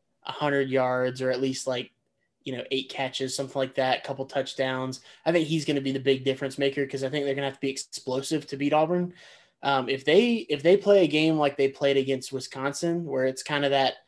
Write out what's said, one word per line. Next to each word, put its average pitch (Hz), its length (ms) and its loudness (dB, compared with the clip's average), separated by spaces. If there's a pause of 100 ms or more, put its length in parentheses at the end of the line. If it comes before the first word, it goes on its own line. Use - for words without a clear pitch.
(240)
a - 80 -10
hundred 139 380 0
yards 127 500 0
or 131 120 0
at 127 100 -2
least, 131 240 -2
like, 123 260 -4 (520)
you 135 120 -8
know, 123 140 -8
eight 135 200 -2
catches, 131 460 -4
something 135 240 -4
like 131 160 -2
that, 131 280 0
couple 135 220 -6
touchdowns. 131 760 -4 (240)
I 160 60 2
think 165 160 2
he's 156 180 0
gonna 147 160 0
be 135 100 -2
the 135 80 -2
big 135 240 2
difference 135 360 -2
maker 139 260 0
'cause 135 180 -6
I 131 60 -2
think 143 160 -4
they're 139 80 0
gonna 139 140 -2
have 131 80 -6
to - 40 -20
be 139 120 -2
explosive 135 760 -6
to - 100 -8
beat 143 140 0
Auburn. 175 440 2 (460)
Um, 131 280 0
if 127 160 -4
they, 226 440 4
if 139 140 -2
they 175 140 8
play 202 260 6
a 165 40 4
game 156 300 2
like 147 200 2
they 139 100 4
played 139 300 2
against 135 340 -2
Wisconsin, 139 720 -4
where 135 220 -2
it's 131 180 -2
kinda 143 260 0
that, 135 260 2 (120)